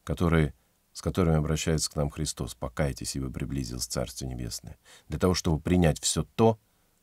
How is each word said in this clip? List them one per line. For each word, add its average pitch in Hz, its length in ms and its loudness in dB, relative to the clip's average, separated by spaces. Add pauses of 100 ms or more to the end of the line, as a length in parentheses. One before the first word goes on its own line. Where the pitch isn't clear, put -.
которые, 80 500 2 (400)
с - 80 -14
которыми 82 360 2
обращается 78 540 0
к - 60 -8
нам 73 140 0
Христос: - 440 -6
«Покайтесь, 67 640 -4
ибо 67 140 -4
приблизилось 62 560 -6
Царствие - 420 -6
Небесное», 62 480 -10 (320)
для 76 100 -6
того, 92 140 4
чтобы 80 280 2
принять 87 380 4
все - 260 -2 (100)
то, 113 240 6 (440)